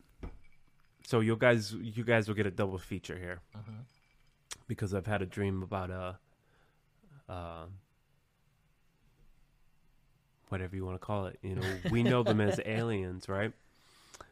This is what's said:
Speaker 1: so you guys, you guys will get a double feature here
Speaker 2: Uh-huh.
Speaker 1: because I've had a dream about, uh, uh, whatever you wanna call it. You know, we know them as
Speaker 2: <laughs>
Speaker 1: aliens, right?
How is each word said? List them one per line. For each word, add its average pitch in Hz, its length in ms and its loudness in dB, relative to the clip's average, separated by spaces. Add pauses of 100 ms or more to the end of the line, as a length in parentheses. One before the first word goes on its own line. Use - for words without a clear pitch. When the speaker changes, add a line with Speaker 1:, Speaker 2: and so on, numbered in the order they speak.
(1040)
Speaker 1:
so 113 160 4
you 110 160 4
guys, 113 360 6
you 113 300 -6
guys 110 240 4
will 107 80 0
get 101 100 2
a 98 60 0
double 95 260 0
feature 87 400 -8
here 90 220 -8 (160)
Speaker 2:
Uh-huh. 107 160 -12 (960)
Speaker 1:
because 107 260 -4
I've 95 120 0
had 104 160 0
a 92 40 -2
dream 95 380 -2
about, 92 260 -6
uh, 92 240 -6 (1160)
uh, 85 340 -10 (2750)
whatever 92 260 -4
you 95 100 -4
wanna 92 140 -4
call 101 280 -2
it. - 140 -12
You 95 140 -4
know, 120 60 -2 (300)
we 117 120 4
know 123 200 6
them 110 180 4
as 101 200 4
Speaker 2:
<laughs> - 40 -4
Speaker 1:
aliens, 107 640 -2
right? 98 240 0 (800)